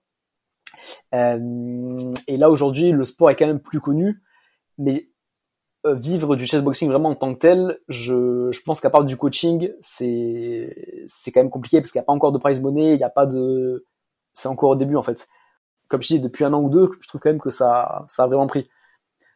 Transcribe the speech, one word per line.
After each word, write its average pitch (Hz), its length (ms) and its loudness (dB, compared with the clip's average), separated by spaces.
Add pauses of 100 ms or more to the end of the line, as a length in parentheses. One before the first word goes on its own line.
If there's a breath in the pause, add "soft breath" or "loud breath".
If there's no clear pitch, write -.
(1160 loud breath)
Euh, 123 960 -4 (180)
et 135 80 -4
là 151 140 6
aujourd'hui 143 420 2
le 143 120 2
sport 156 260 4
est 131 40 2
quand 151 120 2
même 151 140 -2
plus - 200 -6
connu, 170 420 -2 (540)
mais, 139 320 -4 (800)
euh, 143 80 2
vivre 147 420 -2
du 123 80 -6
chessboxing 139 460 0
vraiment 151 180 2
en 143 60 -2
tant 135 180 -4
que 127 60 -10
tel, 180 400 4 (100)
je, 123 640 -2
je - 100 -6
pense 160 200 -4
qu'à 135 80 2
part 147 160 6
du 131 100 -4
coaching, 170 640 -2
c'est, 117 960 -6 (300)
c'est - 260 -4
quand 127 80 6
même 135 80 2
compliqué 135 320 2
parce - 120 -10
qu'il 127 60 -4
n'y 120 60 -6
a - 20 -4
pas 143 60 0
encore 147 200 2
de 139 60 -2
prize 135 220 0
money, 147 320 2
il 143 60 4
n'y 127 60 0
a 123 60 -2
pas 139 140 2
de, 127 600 -2 (480)
c'est - 140 -6
encore 131 200 2
au 139 80 4
début 139 200 0
en 123 60 0
fait, - 260 -8 (640)
comme 127 100 -2
je - 60 -8
dis, 160 120 2
depuis - 240 -4
un 139 100 0
an 147 80 2
ou 139 80 0
deux, 185 200 4 (100)
je - 60 -20
trouve - 140 -12
quand - 80 2
même 156 120 0
que 131 100 -6
ça, 120 580 0
ça - 160 0
a - 20 2
vraiment 139 200 2
pris. 139 160 -4 (720)